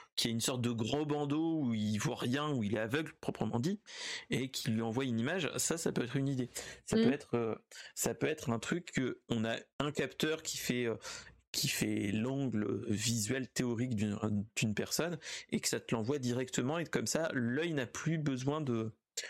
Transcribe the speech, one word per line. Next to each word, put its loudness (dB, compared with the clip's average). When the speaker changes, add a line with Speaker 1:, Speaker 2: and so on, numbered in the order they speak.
Speaker 1:
qui 2
a 0
une 0
sorte 0
de 2
gros 2
bandeau 2
où 2
il 2
voit 0
rien, 0
où 2
il 2
est 2
aveugle, -2
proprement 0
dit, 0
et 0
qui -2
lui 2
envoie 0
une 0
image, 0
ça, 0
ça 0
peut 0
être -4
une 2
idée. 0
Ça 4
Speaker 2:
Mm. 6
Speaker 1:
peut 8
être, -4
euh, 2
ça -2
peut -2
être -2
un 4
truc -2
que 0
on 2
a 0
un 0
capteur -2
qui -6
fait, 0
euh, 0
qui 0
fait 0
l'angle 0
visuel 0
théorique 0
d'une, 0
d'une 2
personne, -2
et 2
que -2
ça 0
te -2
l'envoie 2
directement, 0
et -2
comme 0
ça, 2
l'œil 0
n'a 0
plus 0
besoin 0
de, 0